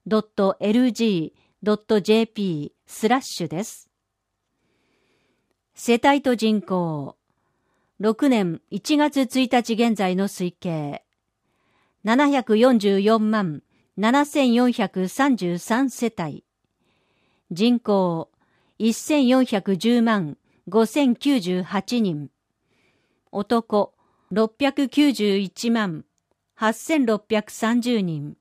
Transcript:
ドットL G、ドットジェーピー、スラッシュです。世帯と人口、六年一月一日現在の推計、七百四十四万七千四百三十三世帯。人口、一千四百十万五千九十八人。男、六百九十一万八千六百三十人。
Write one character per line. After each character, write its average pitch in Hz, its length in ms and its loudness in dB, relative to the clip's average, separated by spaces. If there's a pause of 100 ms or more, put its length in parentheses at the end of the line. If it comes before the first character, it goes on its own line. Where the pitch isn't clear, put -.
ド 214 140 0
ッ - 20 2 (140)
ト 196 240 0
L 233 320 2
G、 202 420 -2 (300)
ド 208 120 0
ッ - 20 -2
ト 208 240 0
ジ 214 120 0
ェ 226 100 4
ー - 80 -4
ピ 170 440 -6
ー、 - 160 -20
ス - 160 -4
ラ 247 100 2
ッ 262 40 -4
シ - 240 -10
ュ - 20 -6
で 160 160 -6
す。 - 260 -18 (1800)
世 233 300 0
帯 285 180 4
と 247 140 0
人 214 260 0
口、 165 540 -4 (840)
六 220 300 0
年 190 400 0
一 294 280 -2
月 294 240 2
一 262 260 0
日 240 260 0
現 226 220 0
在 185 200 -2
の 196 120 0
推 180 320 -6
計、 156 440 -6 (1000)
七 262 260 2
百 247 280 2
四 240 220 6
十 196 200 2
四 214 320 2
万 185 320 -2 (320)
七 247 300 2
千 269 280 2
四 247 180 2
百 190 360 -2
三 269 280 0
十 175 220 -4
三 240 320 -2
世 226 260 -4
帯。 156 280 -8 (1040)
人 220 300 0
口、 180 500 0 (480)
一 220 160 0
千 294 340 0
四 254 180 4
百 196 320 -2
十 233 240 2
万 208 340 0 (300)
五 220 200 2
千 254 300 2
九 277 240 0
十 180 240 -2
八 190 180 -4 (200)
人。 151 280 -4 (1000)
男、 208 640 -2 (360)
六 220 180 0
百 277 400 -2
九 285 240 4
十 208 300 0
一 202 280 -6
万 196 340 -2 (520)
八 220 160 0
千 285 340 0
六 220 120 2
百 208 300 -2
三 233 340 -2
十 226 200 0
人。 151 400 -6